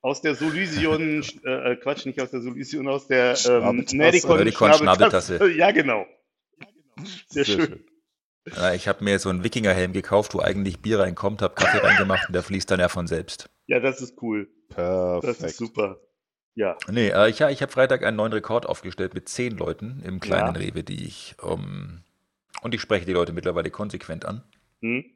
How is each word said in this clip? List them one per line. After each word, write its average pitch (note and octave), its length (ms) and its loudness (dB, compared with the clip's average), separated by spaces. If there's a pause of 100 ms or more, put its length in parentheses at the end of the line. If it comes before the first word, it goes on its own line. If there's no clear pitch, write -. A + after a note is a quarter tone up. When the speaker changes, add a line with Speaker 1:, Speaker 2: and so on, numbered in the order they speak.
Speaker 1:
Aus C#3 200 -4
der D3+ 120 0
Solution, D#3 880 -2 (120)
<laughs> - 100 -20
äh, C3 280 -2
äh, A#2+ 40 0
Quatsch, C#3+ 300 -4
nicht C3+ 140 -8
aus B2+ 100 -6
der B2+ 100 -6
Solution, C3 480 -8
aus C3+ 180 -4
der, B2 380 4
ähm, A#2+ 400 4
Speaker 2:
Schnabeltasse. C3+ 120 -4
Speaker 1:
Nerdicon D#3+ 400 6
Speaker 3:
Nerdicon A2 360 6
Speaker 1:
Schnabeltasse. F#2+ 680 6
Speaker 3:
Schnabeltasse. F#3+ 140 6
Speaker 1:
<laughs> D#3 40 -2
Ja, F3 160 6
genau. B2 340 0 (1200)
Sehr C#3 160 0
Speaker 2:
Sehr - 0 -
Speaker 1:
schön. E3 240 2
Speaker 2:
schön. - 160 -14 (720)
Speaker 3:
Ja, F2+ 160 2
ich F2+ 160 -2
hab - 140 -2
mir G2+ 160 2
so G2 100 -2
einen F2+ 160 -2
Wikingerhelm F#2 480 2
gekauft, G2 420 0
wo - 60 0
eigentlich F#2+ 400 -2
Bier G#2+ 200 0
reinkommt, G2 420 -2
hab - 140 -2
Kaffee - 220 0
reingemacht - 500 2
und F2 60 -8
der F2 80 0
fließt F#2+ 280 -6
dann F#2 100 2
ja F2 80 4
von F2 180 -4
selbst. - 440 -8 (160)
Speaker 1:
Ja, C3 140 0
das C3 200 -2
ist - 220 -14
cool. G#2+ 260 -4 (200)
Speaker 2:
Perfekt. F2+ 760 -2
Speaker 1:
Das - 0 - (100)
ist - 60 -14
super. G#2 420 -6 (540)
Ja. G2 220 -2 (140)
Speaker 3:
Nee, G#2+ 200 2
äh, G2 200 6
ich, - 80 -8
ja, D3 120 4
ich C#3+ 120 -4
hab C3 80 -6
Freitag C3 340 2
einen A2+ 120 -2
neuen A2 160 -2
Rekord A2 340 -4
aufgestellt - 480 -6
mit - 140 -10
zehn B2 280 -6
Leuten G#2+ 480 -8
im F#2 140 -8
kleinen G#2 380 -2
Speaker 1:
Ja. - 40 -6
Speaker 3:
Rewe, G2 220 -6
die - 220 -10
ich, - 380 -16
ähm, F#2 600 -8 (600)
und A#2 120 -6
ich A2 60 -6
spreche F2+ 260 -2
die F#2 60 -4
Leute F2 200 0
mittlerweile E2+ 380 -4
konsequent F#2 540 -12
an. A2 180 -10 (380)
Speaker 1:
Hm? A#2+ 240 -6 (100)